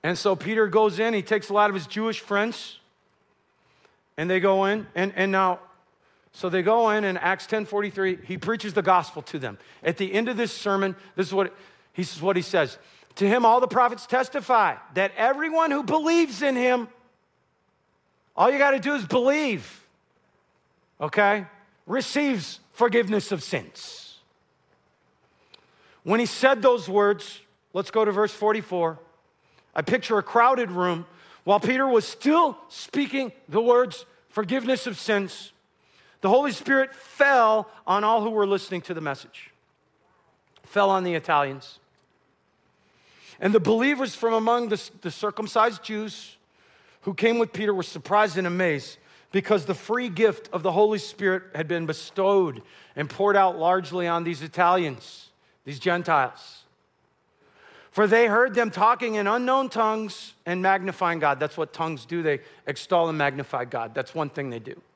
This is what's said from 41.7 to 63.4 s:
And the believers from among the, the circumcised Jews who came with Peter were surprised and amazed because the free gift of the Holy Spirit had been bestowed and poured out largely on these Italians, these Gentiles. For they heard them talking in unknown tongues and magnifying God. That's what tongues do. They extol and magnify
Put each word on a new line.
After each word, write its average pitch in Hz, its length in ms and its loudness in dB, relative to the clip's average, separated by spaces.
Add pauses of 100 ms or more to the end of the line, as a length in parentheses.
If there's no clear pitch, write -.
And 202 140 0
the 220 60 6
believers 233 560 0
from 226 180 -2
among 226 360 0
the, 202 200 -6 (120)
the 165 100 -8
circumcised 214 720 -2
Jews 214 540 -10 (640)
who 196 120 -6
came 233 260 2
with 226 120 0
Peter 208 220 -2
were 185 100 -2
surprised 185 540 0
and 185 100 -2
amazed 175 500 -2 (360)
because 190 320 2
the 185 80 -4
free 240 340 -4
gift 202 460 0
of 165 100 -6
the 185 80 0
Holy 214 280 2
Spirit 185 440 -4 (100)
had 156 140 -6
been 170 180 -4
bestowed 180 760 0 (340)
and 147 140 -6
poured 202 260 0
out 185 220 4
largely 175 500 0
on 170 160 -2
these 165 180 -6
Italians, 170 880 -2 (360)
these 139 140 -12
Gentiles. 165 840 -2 (1300)
For 208 160 2
they 226 200 6
heard 226 280 2
them 233 160 0
talking 226 440 2
in 208 120 0
unknown 247 420 0
tongues 220 640 -4 (120)
and 180 160 -4
magnifying 185 580 0
God. 143 200 0
That's 151 180 -6
what 156 160 -6
tongues 156 320 -6
do. 170 180 -6
They 147 160 -2 (260)
extol 165 440 -2
and 156 80 -4
magnify 139 480 -4